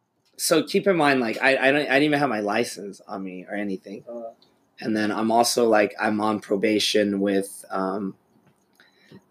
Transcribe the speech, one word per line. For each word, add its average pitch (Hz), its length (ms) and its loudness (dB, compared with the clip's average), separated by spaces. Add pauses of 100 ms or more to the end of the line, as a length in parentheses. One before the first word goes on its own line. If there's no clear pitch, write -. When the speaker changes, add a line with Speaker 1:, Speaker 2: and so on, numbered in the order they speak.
(360)
Speaker 1:
so 160 260 2
keep - 240 -2
in 196 100 4
mind, 143 240 4
like, 110 220 -4
I, 135 140 4
I 135 160 4
don't, 147 100 2
I 127 120 0
didn't 139 100 4
even 147 160 2
have 143 100 2
my 107 100 -2
license 101 640 -4
on 101 180 -10
me 90 240 -12
or 101 60 -10
anything. 101 560 -8
Speaker 2:
Uh. 117 200 -12 (500)
Speaker 1:
And 110 160 -2
then 107 160 -2
I'm 110 180 -2
also, 120 380 4
like, 107 320 4
I'm 107 200 0
on 107 200 0
probation 104 800 0
with, 98 500 -2
um, 95 440 -4 (1160)